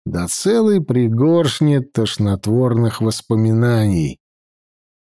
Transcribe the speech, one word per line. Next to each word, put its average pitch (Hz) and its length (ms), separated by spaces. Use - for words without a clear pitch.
да 87 220
целой 214 540
пригоршни 143 960
тошнотворных 113 1200
воспоминаний. 110 1160